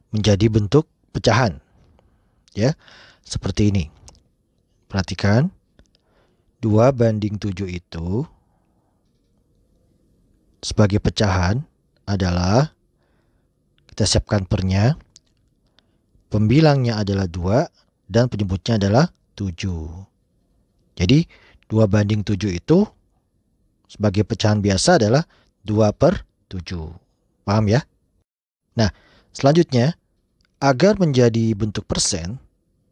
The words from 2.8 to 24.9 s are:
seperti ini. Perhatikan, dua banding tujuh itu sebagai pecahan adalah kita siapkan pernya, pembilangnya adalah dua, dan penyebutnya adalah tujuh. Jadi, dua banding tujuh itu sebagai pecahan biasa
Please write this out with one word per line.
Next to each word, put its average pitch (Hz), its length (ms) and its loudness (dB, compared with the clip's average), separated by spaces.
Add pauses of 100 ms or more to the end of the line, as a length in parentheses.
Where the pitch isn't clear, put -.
seperti 101 480 -2
ini. 85 100 -2 (1040)
Perhatikan, 101 640 0 (1040)
dua 110 320 2
banding 107 480 -2
tujuh 95 320 -8
itu 90 560 -8 (2500)
sebagai 104 320 0
pecahan 98 640 -2 (480)
adalah 95 640 -2 (1120)
kita - 240 -4
siapkan - 400 -2
pernya, 98 480 0 (1400)
pembilangnya 123 720 2
adalah 98 240 -2
dua, 95 400 -2 (400)
dan 117 240 0
penyebutnya 101 480 -2
adalah 113 320 2 (240)
tujuh. 90 720 -8 (880)
Jadi, 139 320 2 (400)
dua 110 160 2
banding 104 400 0
tujuh 101 320 -2
itu 160 240 2 (1040)
sebagai 104 400 -2
pecahan 107 320 0
biasa 101 400 2